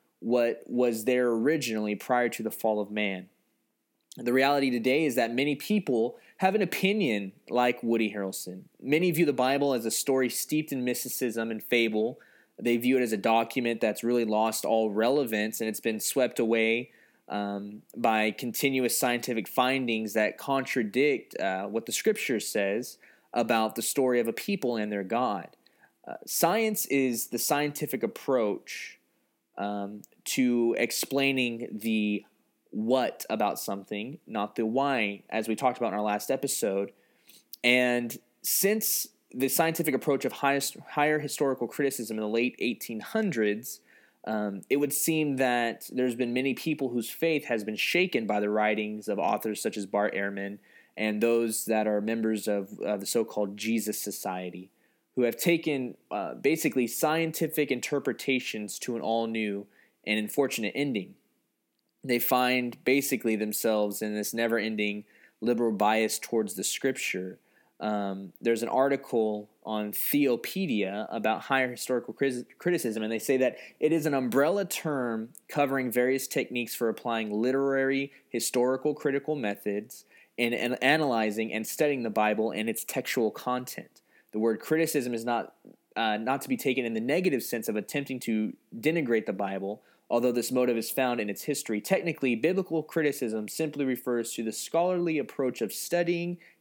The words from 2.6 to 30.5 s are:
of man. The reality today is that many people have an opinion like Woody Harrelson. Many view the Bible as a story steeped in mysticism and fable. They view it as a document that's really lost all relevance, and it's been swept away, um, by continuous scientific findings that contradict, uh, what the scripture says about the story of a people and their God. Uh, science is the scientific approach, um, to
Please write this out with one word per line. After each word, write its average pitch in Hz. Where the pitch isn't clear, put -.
of 101
man. 98
The 120
reality 139
today 127
is 131
that 117
many 143
people 135
have 190
an 208
opinion 165
like 123
Woody 113
Harrelson. 95
Many 165
view 165
the 143
Bible 135
as 113
a 110
story 131
steeped 156
in 127
mysticism 113
and 107
fable. 113
They 120
view 123
it 127
as 113
a 107
document 117
that's 107
really 120
lost 110
all 113
relevance, 110
and 110
it's 107
been 110
swept 127
away, 113
um, 101
by 110
continuous 127
scientific 120
findings 123
that 107
contradict, 131
uh, 95
what 107
the 110
scripture 202
says 101
about 113
the 113
story 127
of 113
a 110
people 120
and 107
their 101
God. 107
Uh, -
science 214
is 131
the 120
scientific 143
approach, -
um, 101
to 120